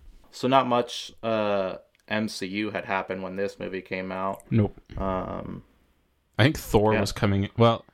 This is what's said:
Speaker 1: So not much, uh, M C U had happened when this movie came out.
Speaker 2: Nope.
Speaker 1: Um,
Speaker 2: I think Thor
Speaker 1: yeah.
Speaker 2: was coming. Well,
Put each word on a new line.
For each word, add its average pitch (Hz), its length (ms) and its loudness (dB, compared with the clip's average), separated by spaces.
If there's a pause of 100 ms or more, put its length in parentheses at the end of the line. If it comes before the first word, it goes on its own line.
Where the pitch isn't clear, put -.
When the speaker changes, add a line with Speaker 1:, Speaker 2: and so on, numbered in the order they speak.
(320)
Speaker 1:
So - 160 -4
not 127 200 6
much, 120 440 0 (120)
uh, 104 520 0 (320)
M 107 200 -2
C 98 200 -8
U 101 240 -4
had 90 140 -6
happened 95 380 -4
when 92 120 -8
this 98 240 -4
movie 92 220 -6
came 92 300 -8
out. 95 380 -6
Speaker 2:
Nope. 107 300 2 (180)
Speaker 1:
Um, 92 640 -6 (720)
Speaker 2:
I - 60 6
think 151 140 4
Thor 107 360 2
Speaker 1:
yeah. 107 80 2
Speaker 2:
was 101 100 -2
coming. 98 460 0
Well, 117 260 6 (100)